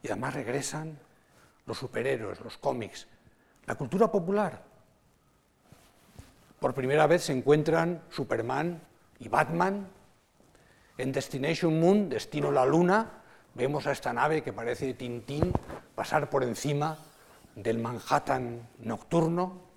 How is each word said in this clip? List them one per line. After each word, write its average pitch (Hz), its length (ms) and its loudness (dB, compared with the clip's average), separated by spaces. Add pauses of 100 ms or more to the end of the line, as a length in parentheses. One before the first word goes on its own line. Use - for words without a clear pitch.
y 139 60 -8
además 117 260 -4
regresan 147 640 -6 (680)
los 113 120 -8
superhéroes, 117 600 -4
los - 180 -16
cómics, 123 480 -6 (600)
la - 80 -2
cultura 190 360 2
popular. 196 520 -2 (2000)
Por 123 140 0
primera 139 320 4
vez 170 180 4
se - 80 -2
encuentran 156 800 4
Superman 139 680 -2 (380)
y 110 100 -14
Batman. 175 600 0 (1120)
En 131 140 -4
Destination 156 680 0
Moon, 190 280 6
Destino 143 420 -2
la 135 160 6
Luna, 175 560 4 (320)
vemos 139 320 -2
a 143 60 0
esta 131 200 -4
nave 147 300 2
que 131 100 -8
parece 117 420 -4
Tintín 131 580 -2 (420)
pasar - 360 0
por 139 140 2
encima 147 540 -2 (580)
del 113 220 -2
Manhattan 120 880 -2 (100)
nocturno. 170 840 0 (160)